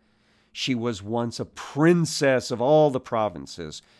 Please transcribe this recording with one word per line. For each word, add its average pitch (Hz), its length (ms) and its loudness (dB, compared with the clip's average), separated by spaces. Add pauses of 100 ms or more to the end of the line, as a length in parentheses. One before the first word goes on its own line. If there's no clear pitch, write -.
(520)
She - 220 -4
was 113 280 -4
once 117 380 -4
a 107 60 -8
princess 151 1040 2
of 113 100 -4
all 151 300 6
the 127 100 -2
provinces, 85 800 -6 (200)